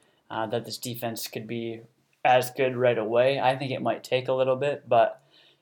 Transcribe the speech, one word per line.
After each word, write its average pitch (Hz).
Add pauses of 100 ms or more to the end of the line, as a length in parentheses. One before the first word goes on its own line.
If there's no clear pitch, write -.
(300)
uh, 110
that 117
this 110
defense 117
could 113
be 113 (420)
as 127
good 127
right 120
away. 123
I 131
think 135
it 123
might 113
take 127
a 131
little 131
bit, 143
but 117 (400)